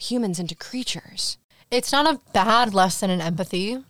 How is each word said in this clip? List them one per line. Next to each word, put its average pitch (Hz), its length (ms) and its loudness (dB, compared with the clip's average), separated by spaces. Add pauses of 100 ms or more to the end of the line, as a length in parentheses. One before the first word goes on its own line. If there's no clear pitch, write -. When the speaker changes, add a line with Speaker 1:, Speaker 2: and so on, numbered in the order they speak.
Speaker 1:
humans 226 400 -2
into 165 140 -6
creatures." - 800 -8 (340)
Speaker 2:
It's 247 220 0
not 285 140 4
a 311 120 2 (140)
bad 220 400 4
lesson 185 380 2
in 185 100 0
empathy 185 680 -4